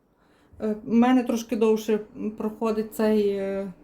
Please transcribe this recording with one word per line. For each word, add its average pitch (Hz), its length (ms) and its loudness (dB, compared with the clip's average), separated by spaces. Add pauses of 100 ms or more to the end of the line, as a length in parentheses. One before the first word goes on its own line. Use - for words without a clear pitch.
(600)
Е, 214 140 -2 (100)
в - 80 -4
мене 247 300 6
трошки 233 320 -4
довше 220 440 2 (380)
проходить 220 580 -4
цей, 214 320 2
е, 196 460 -4 (100)